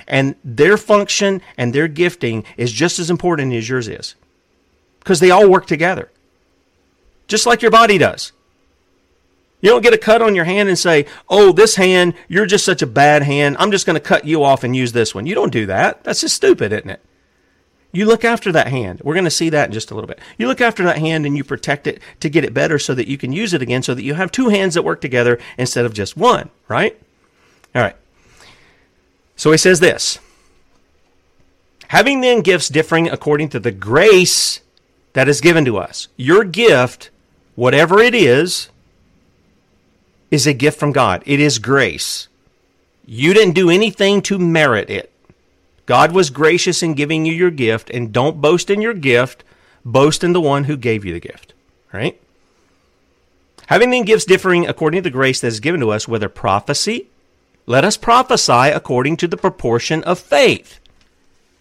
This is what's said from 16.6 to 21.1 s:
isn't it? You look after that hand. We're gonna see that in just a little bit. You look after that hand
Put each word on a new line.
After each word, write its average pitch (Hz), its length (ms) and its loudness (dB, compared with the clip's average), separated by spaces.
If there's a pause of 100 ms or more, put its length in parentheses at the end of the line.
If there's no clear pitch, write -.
isn't - 160 -8
it? - 120 -16 (920)
You 196 120 -2
look 226 200 2
after 226 260 -2
that 156 160 2
hand. 117 360 -8
We're 143 120 -4
gonna 180 140 0
see 165 200 -2
that 143 200 0
in 101 40 -12
just 110 160 -10
a 107 60 -16
little 107 120 -12
bit. - 120 -16 (180)
You 226 100 -4
look 262 120 -4
after 226 240 -2
that 170 140 0
hand 160 280 -4